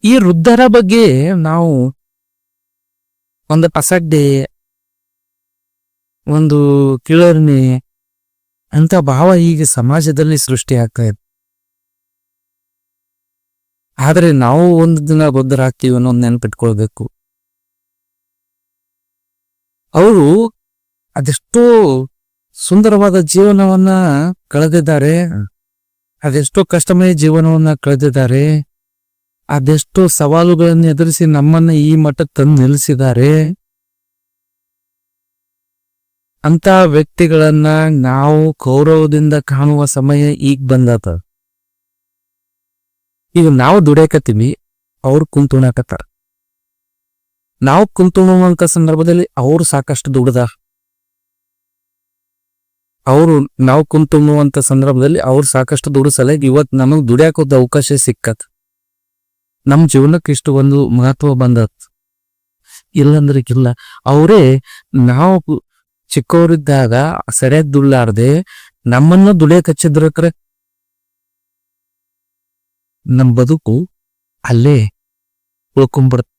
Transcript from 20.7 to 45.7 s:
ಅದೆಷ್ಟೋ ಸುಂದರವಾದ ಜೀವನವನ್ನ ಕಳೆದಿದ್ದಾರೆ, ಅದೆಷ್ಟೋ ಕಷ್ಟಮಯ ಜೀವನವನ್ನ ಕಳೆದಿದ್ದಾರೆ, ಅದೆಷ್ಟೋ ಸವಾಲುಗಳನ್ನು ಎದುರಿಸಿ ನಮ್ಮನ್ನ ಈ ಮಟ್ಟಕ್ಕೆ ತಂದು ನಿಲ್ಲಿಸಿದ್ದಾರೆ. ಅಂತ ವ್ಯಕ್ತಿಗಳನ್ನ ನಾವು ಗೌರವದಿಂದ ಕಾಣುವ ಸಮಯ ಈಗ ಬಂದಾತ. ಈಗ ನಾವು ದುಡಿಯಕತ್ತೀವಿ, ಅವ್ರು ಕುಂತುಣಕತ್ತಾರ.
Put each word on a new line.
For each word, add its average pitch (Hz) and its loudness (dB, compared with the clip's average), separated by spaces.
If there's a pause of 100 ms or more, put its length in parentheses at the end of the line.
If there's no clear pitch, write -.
ಅದೆಷ್ಟೋ 151 -2 (920)
ಸುಂದರವಾದ 202 0 (180)
ಜೀವನವನ್ನ 190 2 (640)
ಕಳೆದಿದ್ದಾರೆ, 151 0 (1080)
ಅದೆಷ್ಟೋ 147 -4
ಕಷ್ಟಮಯ 180 0
ಜೀವನವನ್ನ 156 0 (140)
ಕಳೆದಿದ್ದಾರೆ, 135 -2 (1000)
ಅದೆಷ್ಟೋ 147 -2
ಸವಾಲುಗಳನ್ನು 165 0
ಎದುರಿಸಿ 165 -2 (100)
ನಮ್ಮನ್ನ 160 2 (160)
ಈ - 0 (140)
ಮಟ್ಟಕ್ಕೆ 143 -4
ತಂದು 147 2
ನಿಲ್ಲಿಸಿದ್ದಾರೆ. 131 0 (3250)
ಅಂತ 160 0 (280)
ವ್ಯಕ್ತಿಗಳನ್ನ 156 0 (400)
ನಾವು 139 0 (240)
ಗೌರವದಿಂದ 151 2 (160)
ಕಾಣುವ 147 0 (120)
ಸಮಯ 143 0 (260)
ಈಗ 135 -4
ಬಂದಾತ. 120 0 (2250)
ಈಗ 160 4 (100)
ನಾವು 160 4
ದುಡಿಯಕತ್ತೀವಿ, 147 2 (560)
ಅವ್ರು 143 0
ಕುಂತುಣಕತ್ತಾರ. 131 -2 (1600)